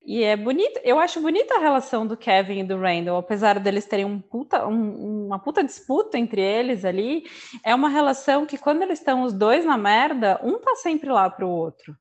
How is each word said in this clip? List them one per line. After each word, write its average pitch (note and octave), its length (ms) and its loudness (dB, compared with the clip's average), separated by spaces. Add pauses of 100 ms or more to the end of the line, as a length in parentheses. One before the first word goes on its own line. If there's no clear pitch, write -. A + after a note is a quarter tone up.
E A3 200 -2
é G#3+ 120 2
bonita, C4+ 460 -2
eu B3+ 160 4
acho E4+ 220 0
bonita F4 360 0
a G4 40 2
relação C4 460 0
do A3 100 -6
Kevin G3 440 2
e F#3+ 40 -4
do F#3+ 140 -4
Randall, F3 400 0
apesar G3+ 420 2
deles G3+ 240 0
terem G3 220 -2
um G3+ 120 -6
puta, A#3 480 -4
um, G#3+ 600 -4
uma G3 120 -6
puta D4 240 -2
disputa C#4+ 560 -2
entre A3 220 -2
eles G#3+ 440 0
ali, G#3+ 400 -2 (380)
é A3+ 120 2
uma C4+ 140 2
relação C#4+ 580 2
que C#4+ 120 -10
quando D4+ 240 0
eles F#4+ 160 -2
estão B3+ 240 0
os B3 100 -2
dois A3 320 2
na D4+ 120 2
merda, A3 680 2
um F4 160 -2
tá B4 180 0
sempre D#4 340 -2
lá G3 180 4
pro F#3 200 -6
outro. E3 520 -6